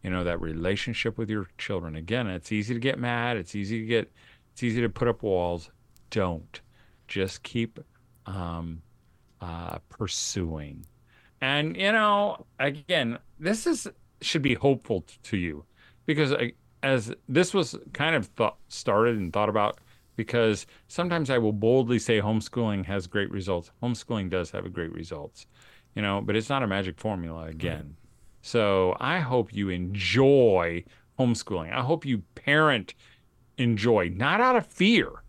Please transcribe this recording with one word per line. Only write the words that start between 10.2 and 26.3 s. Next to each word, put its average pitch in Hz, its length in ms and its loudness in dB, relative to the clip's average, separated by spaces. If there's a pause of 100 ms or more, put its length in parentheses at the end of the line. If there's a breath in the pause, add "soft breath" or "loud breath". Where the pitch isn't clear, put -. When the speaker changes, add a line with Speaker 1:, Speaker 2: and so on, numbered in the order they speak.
Speaker 1:
And, 147 360 0
you 190 160 0
know, 208 540 2 (120)
again, 139 600 0 (200)
this 190 280 -2
is, 330 220 -2 (320)
should - 220 -2
be 131 120 2
hopeful 120 480 2
t-, - 200 -20
to - 140 -4
you 80 280 -4 (420 soft breath)
because 147 260 2
I, 120 200 0 (300)
as 127 300 2 (160)
this 170 240 4
was 180 240 0 (160)
kind 156 220 0
of 117 120 0
thought, - 300 0 (120)
started 113 480 2
and 90 160 -4
thought 104 160 2
about, 104 300 0 (380 soft breath)
because 110 500 2 (220 soft breath)
sometimes 170 420 -2
I 127 80 2
will 110 140 2
boldly 117 460 4
say 113 220 2
homeschooling 104 680 -2
has 92 200 -4
great 101 240 -2
results. 90 400 -4 (120)
Homeschooling 110 480 -4
does 87 200 -2
have 95 160 -8
a 90 40 -10
great 85 220 -6
results, 82 540 -12 (480 soft breath)
you 104 80 -2
know, 101 180 0
but 104 160 0